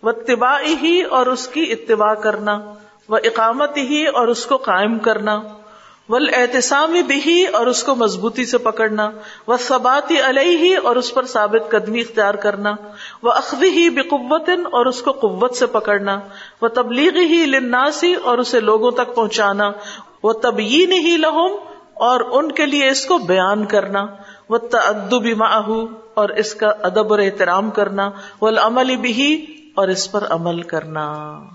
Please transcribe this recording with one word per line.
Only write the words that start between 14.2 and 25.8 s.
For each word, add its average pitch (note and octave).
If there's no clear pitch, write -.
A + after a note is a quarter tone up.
اور B3
اس B3+
کو C#4+
قوت A3
سے B3
پکڑنا، G3+
وَتَبْلِيغِهِ D4
لِلنَّاسِ، C4+
اور B3
اسے B3
لوگوں A3
تک A#3+
پہنچانا، G#3
وَتَبْيِينِهِ B3+
لَهُمْ، D#4+
اور B3
ان D4
کے D4+
لیے C#4
اس C4+
کو F4
بیان F#3+
کرنا، G3
وَالتَّأَدُّبِ A3+
مَعَهُ، A3